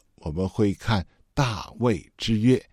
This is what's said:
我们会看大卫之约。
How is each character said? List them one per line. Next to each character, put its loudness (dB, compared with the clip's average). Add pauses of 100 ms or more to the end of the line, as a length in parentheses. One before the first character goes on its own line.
(160)
我 -10
们 -2
会 0
看 -2 (300)
大 -4
卫 0 (120)
之 -2
约。 4